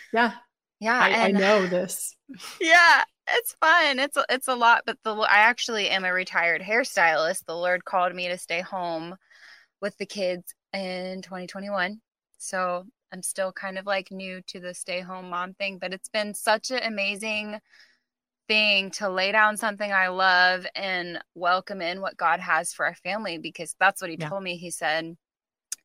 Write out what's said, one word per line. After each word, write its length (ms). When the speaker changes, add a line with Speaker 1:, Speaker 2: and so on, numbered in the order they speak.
Speaker 1:
Yeah. 200
Speaker 2:
Yeah, 180
Speaker 1:
I, 100
I 200
Speaker 2:
and 100
Speaker 1:
know 280
this. 480
Speaker 2:
Yeah, 440
it's 240
fun. 460
It's 200
a, 100
it's 200
a 60
lot, 300
but 200
the, 100
I 240
actually 500
am 160
a 80
retired 480
hairstylist. 840
The 100
Lord 300
called 280
me 140
to 80
stay 240
home 560
with 160
the 80
kids 480
in 480
twenty 240
twenty-one. 560
So 480
I'm 80
still 300
kind 260
of, 80
like, 240
new 380
to 120
the 140
stay 260
home 300
mom 240
thing, 240
but 160
it's 160
been 240
such 380
an 100
amazing 800
thing 420
to 180
lay 240
down 240
something 360
I 160
love 640
and 460
welcome 460
in 200
what 160
God 240
has 340
for 100
our 120
family, 420
because 400
that's 240
what 80
he 80
Speaker 1:
Yeah. 100
Speaker 2:
told 140
me. 140
He 160
said, 440